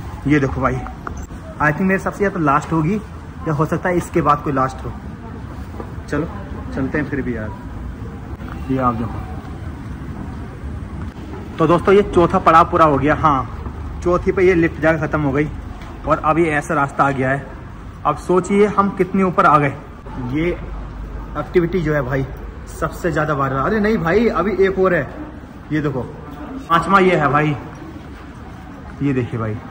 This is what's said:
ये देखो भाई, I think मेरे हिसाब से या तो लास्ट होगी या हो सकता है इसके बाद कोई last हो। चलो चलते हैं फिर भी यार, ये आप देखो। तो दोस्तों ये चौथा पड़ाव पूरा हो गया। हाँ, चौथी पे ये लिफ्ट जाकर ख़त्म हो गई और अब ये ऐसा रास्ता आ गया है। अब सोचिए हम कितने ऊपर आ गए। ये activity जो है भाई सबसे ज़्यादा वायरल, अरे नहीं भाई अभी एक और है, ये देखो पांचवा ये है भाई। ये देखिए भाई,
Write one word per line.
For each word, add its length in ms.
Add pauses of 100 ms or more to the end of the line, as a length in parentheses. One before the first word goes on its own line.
(280)
ये 120
देखो 220
भाई, 140 (800)
I 100
think 160
मेरे 120
हिसाब 200
से 100
या 60
तो 100
लास्ट 320
होगी 240 (520)
या 60
हो 120
सकता 240
है 80
इसके 240
बाद 220
कोई 100
last 320
हो। 80 (1160)
चलो 180 (480)
चलते 220
हैं 120
फिर 120
भी 160
यार, 120 (1200)
ये 60
आप 160
देखो। 260 (2500)
तो 100
दोस्तों 280
ये 60
चौथा 380
पड़ाव 320
पूरा 140
हो 120
गया। 180
हाँ, 460 (420)
चौथी 280
पे 120
ये 100
लिफ्ट 280
जाकर 260
ख़त्म 140
हो 100
गई 180 (580)
और 100
अब 200
ये 80
ऐसा 280
रास्ता 300
आ 80
गया 180
है। 160 (600)
अब 120
सोचिए 480
हम 240
कितने 340
ऊपर 220
आ 120
गए। 160 (580)
ये 180 (880)
activity 440
जो 120
है 80
भाई 240 (540)
सबसे 320
ज़्यादा 220
वायरल, 240
अरे 220
नहीं 180
भाई 300
अभी 240
एक 280
और 140
है, 200 (580)
ये 100
देखो 200 (680)
पांचवा 300
ये 160
है 120
भाई। 280 (1500)
ये 120
देखिए 260
भाई, 180 (140)